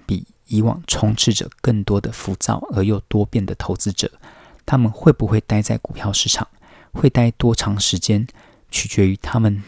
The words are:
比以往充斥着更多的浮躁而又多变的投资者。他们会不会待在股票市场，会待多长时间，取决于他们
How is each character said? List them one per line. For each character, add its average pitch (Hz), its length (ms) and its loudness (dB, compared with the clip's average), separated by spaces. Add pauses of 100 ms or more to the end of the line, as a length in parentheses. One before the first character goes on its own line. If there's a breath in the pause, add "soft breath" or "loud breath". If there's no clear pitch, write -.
比 - 220 -4 (200)
以 107 140 0
往 113 260 0
充 110 300 0
斥 - 160 2
着 - 160 -6 (140)
更 107 200 2
多 101 160 0
的 107 140 -4
浮 - 260 -6
躁 - 340 -2
而 98 120 2
又 101 160 2
多 104 240 0
变 101 200 -2
的 92 100 -6
投 - 200 -6
资 98 160 -2
者。 - 220 -4 (540 loud breath)
他 139 100 2
们 117 160 4
会 - 180 4
不 120 160 2
会 107 140 2
待 107 220 0
在 113 160 -2
股 - 160 -12
票 98 180 -4
市 - 160 -2
场， - 180 -4 (460 soft breath)
会 - 160 2
待 120 220 2
多 117 240 2
长 101 240 -2
时 98 200 -2
间， 110 280 0 (440 soft breath)
取 - 180 -6
决 98 180 2
于 95 120 2
他 - 200 -2
们 104 300 2